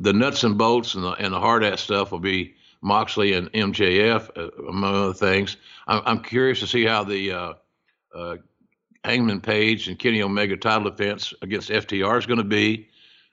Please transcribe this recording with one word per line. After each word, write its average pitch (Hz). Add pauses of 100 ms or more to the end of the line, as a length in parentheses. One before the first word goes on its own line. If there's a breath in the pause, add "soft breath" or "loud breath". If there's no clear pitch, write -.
the 98
nuts 127
and 107
bolts 113
and 92
the, 90
and 92
the 90
hard 113
ass 98
stuff 98
will 90
be 92 (260 soft breath)
Moxley 104
and 90
M 104
J 98
F, 113
uh, 82 (180)
among 98
other 98
things. 98 (320 loud breath)
I'm, 107
I'm 113
curious 123
to 104
see 117
how 110
the, 98
uh, 87 (600)
uh, 85 (680)
Hangman 113
Page 107
and 92
Kenny 113
Omega 98
title 107
defense 101
against 98
F 110
T 98
R 110
is 117
gonna 117
be. 107 (440 soft breath)